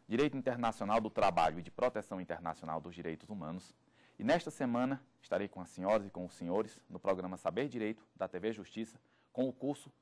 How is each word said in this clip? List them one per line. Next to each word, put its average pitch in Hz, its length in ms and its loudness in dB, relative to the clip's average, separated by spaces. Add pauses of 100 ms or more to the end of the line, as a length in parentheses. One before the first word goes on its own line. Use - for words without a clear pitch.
Direito 139 300 2
Internacional 117 640 2
do 110 80 -2
Trabalho 87 480 4
e 85 40 -6
de - 80 -12
Proteção 107 480 -2
Internacional 82 640 -4
dos 85 140 -10
Direitos 82 340 -6
Humanos, 87 460 -8 (440)
e - 60 -4
nesta 156 260 4
semana 127 540 0 (160)
estarei 95 280 0
com - 120 -10
as 87 80 -10
senhoras 101 380 4
e 98 40 -10
com 90 140 -6
os 85 80 -8
senhores 92 560 -2
no 90 100 -12
programa 92 380 0
Saber 101 320 0
Direito, 110 340 -4 (140)
da 95 100 -2
T 90 120 -6
V 110 160 0
Justiça, 110 440 -8 (360)
com 254 120 2
o 254 60 -2
curso - 500 -4